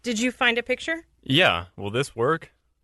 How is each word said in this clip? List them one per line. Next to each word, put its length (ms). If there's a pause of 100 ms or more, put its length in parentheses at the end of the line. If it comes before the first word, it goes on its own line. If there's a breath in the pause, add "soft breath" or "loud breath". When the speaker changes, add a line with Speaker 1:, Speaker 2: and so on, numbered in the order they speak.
Speaker 1:
Did 160
you 120
find 260
a 60
picture? 420 (160)
Speaker 2:
Yeah. 440 (120)
Will 140
this 240
work? 360 (320)